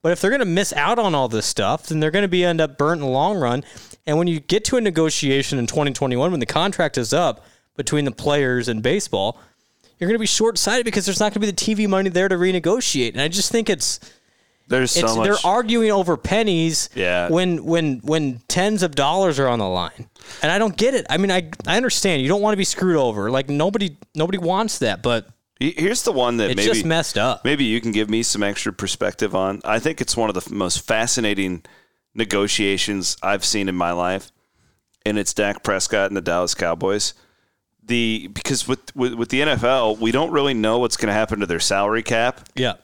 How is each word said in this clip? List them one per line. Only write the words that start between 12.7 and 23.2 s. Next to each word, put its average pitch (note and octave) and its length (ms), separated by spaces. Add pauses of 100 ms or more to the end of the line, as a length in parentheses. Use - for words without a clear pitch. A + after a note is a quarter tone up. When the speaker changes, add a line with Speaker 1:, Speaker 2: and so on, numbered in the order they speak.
Speaker 1:
And A#2 80
I C#3+ 80
just F#3 240
think A3+ 180
it's, - 300 (680)
Speaker 2:
There's B2+ 220
so - 140
Speaker 1:
it's, A2+ 120
Speaker 2:
much. A2+ 80
Speaker 1:
they're G3+ 260
arguing A3+ 400
over F3+ 240
pennies E3+ 800
Speaker 2:
Yeah. F2+ 340
Speaker 1:
when, F3 360
when, D#3 380
when D3 440
tens F#3+ 360
of D#3+ 120
dollars D3+ 440
are C#3 100
on A#2+ 100
the G2+ 80
line. F2 400 (340)
And C#3+ 100
I F#3 80
don't G#3+ 180
get B3 160
it. A#3 160
I D3 80
mean, F#3+ 140
I, F3+ 180 (160)
I E3+ 100
understand. G3+ 460
You C3 80
don't G3+ 120
wanna G#3+ 160
be F#3+ 60
screwed F3+ 340
over. A2 320